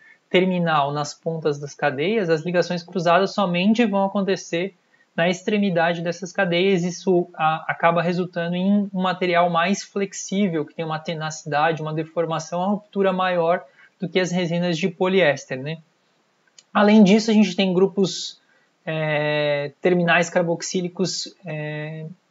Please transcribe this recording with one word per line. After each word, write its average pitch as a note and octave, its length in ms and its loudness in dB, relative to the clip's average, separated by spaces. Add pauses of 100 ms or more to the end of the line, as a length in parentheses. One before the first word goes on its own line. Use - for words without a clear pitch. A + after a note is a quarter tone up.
(300)
terminal E3+ 640 0
nas D3 200 -6
pontas D#3 460 -4
das C#3+ 160 -14
cadeias, E3 540 -2
as D#3 160 0
ligações F3 360 0
cruzadas F3+ 520 0
somente G3+ 520 2
vão G3 200 0
acontecer F#3+ 680 -4 (380)
na E3+ 140 0
extremidade F3 760 0
dessas E3+ 300 -6
cadeias. F3+ 540 2
Isso F3+ 480 0
a-, D#3+ 340 -2
acaba E3+ 340 2
resultando F3 540 -4
em G3 380 0
um F#3 80 -4
material F3+ 480 2
mais F3 340 0
flexível, F#3+ 800 -4
que D3+ 100 -12
tem E3 120 -8
uma D#3 140 -6
tenacidade, D#3 840 -2
uma D#3 120 -6
deformação, D#3+ 680 -4
uma F#3+ 100 -2
ruptura G3 420 -2
maior F#3 540 0 (340)
do F3+ 80 -6
que F#3 140 0
as F3 100 -2
resinas F3 460 -2
de F3+ 100 -2
poliéster, F3 720 0
né? D#3+ 180 -8 (960)
Além G#3 280 8
disso, G#3+ 280 6
a - 20 4
gente G3 220 4
tem F#3+ 180 0
grupos, F#3 640 0 (480)
é, D3+ 960 0
terminais F3 500 2
carboxílicos, F3 1040 -4 (120)
é, D3+ 600 -8 (240)